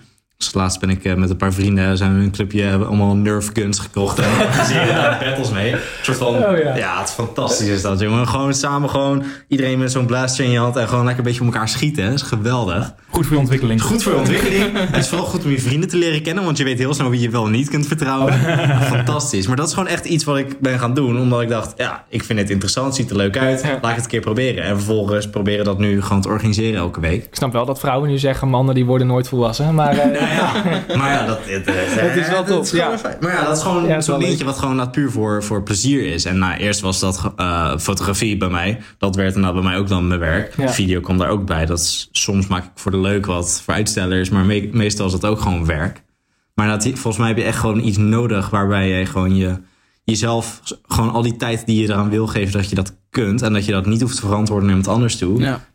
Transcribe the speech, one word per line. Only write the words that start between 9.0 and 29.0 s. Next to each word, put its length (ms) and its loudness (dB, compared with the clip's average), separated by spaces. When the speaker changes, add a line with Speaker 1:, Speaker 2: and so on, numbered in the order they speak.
Speaker 1:
iedereen 300 2
met 140 0
zo'n 140 2
blaster 380 0
in 60 2
je 80 2
hand 180 0
en 120 0
gewoon 160 2
lekker 200 0
een 60 0
beetje 160 -2
op 60 2
elkaar 160 -2
schieten. 360 -2
Dat 100 0
is 80 -2
geweldig. 720 -2
Speaker 3:
Goed 160 0
voor 80 2
je 60 4
ontwikkeling. 420 2
Speaker 1:
Goed 200 0
voor 100 0
je 60 2
ontwikkeling. 440 2
<laughs> 120 0
Het 60 -2
is 120 2
vooral 180 -2
goed 180 -4
om 60 0
je 100 2
vrienden 280 0
te 80 -4
leren 260 2
kennen, 220 -2
want 120 0
je 80 0
weet 140 0
heel 160 0
snel 160 0
wie 100 2
je 100 0
wel 160 0
niet 240 2
kunt 160 0
vertrouwen. 460 0
Speaker 2:
<laughs> 300 2
Speaker 1:
Fantastisch. 520 0
Maar 100 0
dat 120 0
is 60 -4
gewoon 140 -2
echt 160 -4
iets 200 0
wat 120 0
ik 240 -4
ben 180 0
gaan 160 0
doen, 260 2
omdat 220 2
ik 60 0
dacht, 280 -2
"Ja, 320 -6
ik 160 -4
vind 140 -2
het 120 0
interessant, 440 0
ziet 160 -2
er 60 -2
leuk 220 0
uit. 240 2
Speaker 2:
Ja. 60 0
Speaker 1:
Laat 220 -2
ik 60 -2
het 80 -4
een 60 -10
keer 100 0
proberen." 440 0
En 120 0
vervolgens 540 0
proberen 340 0
dat 140 0
nu 240 2
gewoon 200 2
te 60 -2
organiseren 500 0
elke 220 -4
week. 240 0
Speaker 2:
Ik 100 -20
snap 180 -2
wel 140 0
dat 140 -2
vrouwen 280 0
nu 100 0
zeggen, 300 0
"Mannen 260 2
die 100 4
worden 220 4